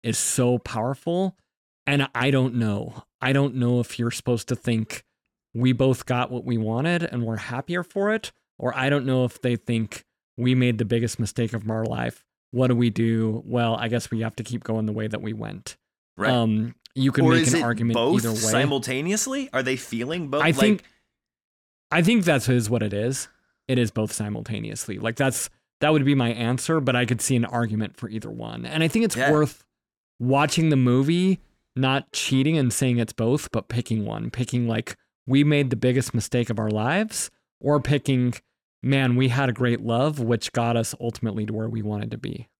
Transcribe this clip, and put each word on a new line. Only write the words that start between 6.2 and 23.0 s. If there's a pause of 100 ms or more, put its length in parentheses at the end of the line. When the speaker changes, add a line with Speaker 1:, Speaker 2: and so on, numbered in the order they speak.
Speaker 1:
what
we
wanted
and
we're
happier
for
it, (260)
or
I
don't
know
if
they
think (320)
we
made
the
biggest
mistake
of
our
life. (280)
What
do
we
do?
Well,
I
guess
we
have
to
keep
going
the
way
that
we
went. (400)
Speaker 2:
Right.
Speaker 1:
Um, (220)
you
can
Speaker 2:
Or
Speaker 1:
make
Speaker 2:
is
Speaker 1:
an
Speaker 2:
it
Speaker 1:
argument
Speaker 2:
both
Speaker 1:
either
way.
Speaker 2:
simultaneously?
Are
they
feeling
both?
Speaker 1:
I
Speaker 2:
Like
Speaker 1:
think, (1080)
I
think
that's
is
what
it
is. (400)